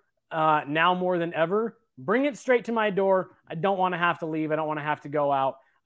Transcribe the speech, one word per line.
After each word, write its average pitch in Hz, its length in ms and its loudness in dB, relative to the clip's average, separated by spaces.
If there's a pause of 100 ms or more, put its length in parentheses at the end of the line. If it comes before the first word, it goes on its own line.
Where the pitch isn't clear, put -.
(320)
uh, 156 360 4
now 160 260 4
more 180 240 0
than 170 160 -4
ever. 202 440 -2 (200)
Bring 202 280 0
it 262 120 -4
straight 247 280 0
to 233 60 -6
my 220 180 0
door. 190 420 0 (160)
I - 80 -10
don't 190 220 0
wanna 185 200 0
have 170 220 2
to 170 60 -8
leave. 156 260 -4
I 156 40 0
don't 156 120 -2
wanna 151 160 -4
have 151 180 -2
to 147 80 -12
go 143 220 0
out, 135 260 0 (280)